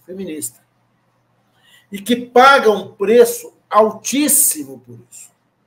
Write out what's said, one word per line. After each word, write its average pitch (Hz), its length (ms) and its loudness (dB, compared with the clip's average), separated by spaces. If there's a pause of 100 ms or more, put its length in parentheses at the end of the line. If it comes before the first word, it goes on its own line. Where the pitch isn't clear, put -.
feminista. 175 560 -16 (1300)
E 202 100 -16
que 240 140 -4
paga 247 540 4
um 196 240 -4
preço 226 600 0 (160)
altíssimo 208 1120 -2
por 117 180 -20 (100)
isso. - 200 -20 (380)